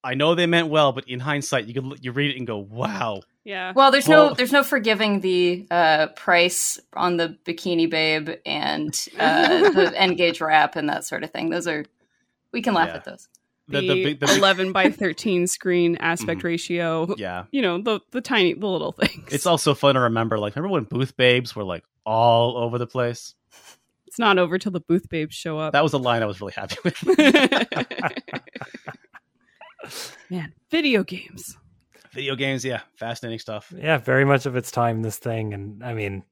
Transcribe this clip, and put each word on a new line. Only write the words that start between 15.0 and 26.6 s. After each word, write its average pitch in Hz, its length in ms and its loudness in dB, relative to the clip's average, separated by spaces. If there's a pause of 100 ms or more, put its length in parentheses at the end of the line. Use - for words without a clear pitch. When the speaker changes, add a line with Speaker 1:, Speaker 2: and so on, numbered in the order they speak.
Speaker 2:
screen 175 500 0
Speaker 1:
<laughs> - 0 -
Mm-hmm. - 80 -10
Speaker 2:
aspect 165 400 -4
ratio. 170 720 -4
Speaker 1:
Yeah. 92 340 -8
Speaker 2:
You 277 100 -2
know, 180 220 0
the, 220 160 -2 (100)
the 247 120 -8
tiny, 214 340 0
the 196 120 -8
little 165 260 -4
things. - 380 -4
Speaker 1:
It's 143 140 -2
also 160 300 2
fun 139 180 4
to 131 80 2
remember, 113 380 0
like, 104 160 -4
remember 190 180 -4
when 135 120 -2
Booth 127 300 -4
Babes 123 400 4
were, 107 80 -6
like, 87 200 -6 (200)
all 117 540 4
over 120 220 -2
the 120 80 -4
place? 120 480 -6 (720)
Speaker 2:
It's - 100 -16
not 202 220 4
over 175 180 0
till 190 140 -4
the 175 80 -4
Booth 170 280 0
Babes 156 280 -6
show 156 240 -8
up. 156 140 -4
Speaker 1:
That 147 100 6
was 151 100 2
a 143 60 0
line 120 240 2
I - 20 0
was 98 160 -6
really 98 120 -10
happy - 300 -8